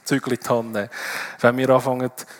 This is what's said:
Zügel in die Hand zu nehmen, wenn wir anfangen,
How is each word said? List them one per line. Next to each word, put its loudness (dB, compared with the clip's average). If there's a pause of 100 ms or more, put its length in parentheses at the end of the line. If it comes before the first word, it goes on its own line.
Zügel -2
in -4
die -12
Hand -2
zu -2
nehmen, -4 (500)
wenn 4
wir 2
anfangen, 2 (300)